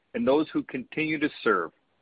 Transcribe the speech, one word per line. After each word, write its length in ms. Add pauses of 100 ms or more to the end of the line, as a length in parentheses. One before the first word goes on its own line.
(140)
and 120
those 280
who 80
continue 560
to 120 (140)
serve 280 (300)